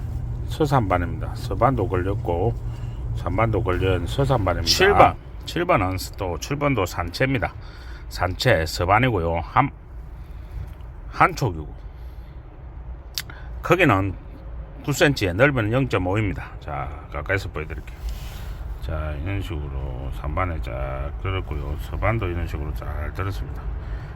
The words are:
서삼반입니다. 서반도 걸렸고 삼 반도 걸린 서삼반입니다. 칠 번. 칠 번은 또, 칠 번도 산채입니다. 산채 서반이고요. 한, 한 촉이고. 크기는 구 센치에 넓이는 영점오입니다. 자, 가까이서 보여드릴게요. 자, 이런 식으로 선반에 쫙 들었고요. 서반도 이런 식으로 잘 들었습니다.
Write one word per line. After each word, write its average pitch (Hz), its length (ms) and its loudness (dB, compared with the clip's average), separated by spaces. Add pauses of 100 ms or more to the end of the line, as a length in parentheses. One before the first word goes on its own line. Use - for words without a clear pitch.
(480)
서삼반입니다. 92 840 2
서반도 113 540 2
걸렸고 92 680 0 (640)
삼 87 180 -2
반도 110 300 4
걸린 90 420 4
서삼반입니다. 92 640 2
칠 190 240 6
번. 160 240 10 (300)
칠 170 180 -2
번은 104 320 4 (220)
또, 87 200 -2
칠 - 180 -4
번도 143 300 4
산채입니다. 90 680 0 (580)
산채 90 560 2
서반이고요. 90 760 4
한, 131 280 4 (1400)
한 170 240 4
촉이고. 85 400 -2 (1900)
크기는 98 520 6 (720)
구 147 80 0
센치에 135 400 4
넓이는 113 400 4
영점오입니다. 104 720 2 (160)
자, 69 280 -6 (240)
가까이서 87 380 0
보여드릴게요. - 480 -8 (840)
자, 78 300 -4 (100)
이런 98 180 -2
식으로 67 680 -6 (100)
선반에 80 400 -2
쫙 65 520 -4 (100)
들었고요. 73 600 -2
서반도 98 440 0
이런 85 220 -2
식으로 76 260 -4
잘 73 400 -4
들었습니다. - 480 -4 (540)